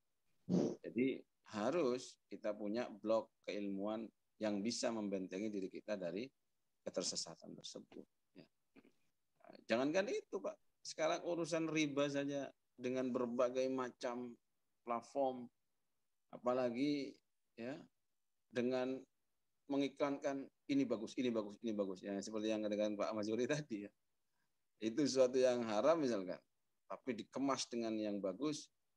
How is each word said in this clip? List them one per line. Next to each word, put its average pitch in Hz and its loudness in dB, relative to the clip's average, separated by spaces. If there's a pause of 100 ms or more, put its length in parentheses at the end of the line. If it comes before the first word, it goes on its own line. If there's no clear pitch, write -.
(840)
Jadi 117 0 (320)
harus 127 0
kita 104 -4
punya 107 -4
blok 107 0 (160)
keilmuan 101 -2 (360)
yang 104 2
bisa 117 0
membentengi 98 -2
diri 98 -4
kita - -6
dari 92 -4 (560)
ketersesatan - -6
tersebut. - -14 (280)
Ya. 90 -20 (1200)
Jangankan 151 4
itu, 415 -4
Pak, - -6 (240)
sekarang - 0
urusan 160 0
riba 143 2
saja 139 -2 (240)
dengan 127 0
berbagai 127 2
macam 123 -4 (480)
platform, 123 -2 (880)
apalagi 127 0 (400)
ya 127 -6 (720)
dengan 127 0 (720)
mengiklankan 139 0 (260)
ini 139 4
bagus, 110 -2
ini 123 2
bagus, 104 0
ini 117 0
bagus. 98 -2
Ya, 98 -2
seperti 107 -2
yang 107 0
katakan 104 2
Pak 98 0
Mazuri 110 0
tadi 120 -4
ya. - -12 (920)
Itu 113 2
sesuatu 127 6
yang 127 6
haram 139 6
misalkan, 95 0 (480)
tapi - -4
dikemas 131 -2
dengan 113 -2
yang 107 -2
bagus 107 -4 (300)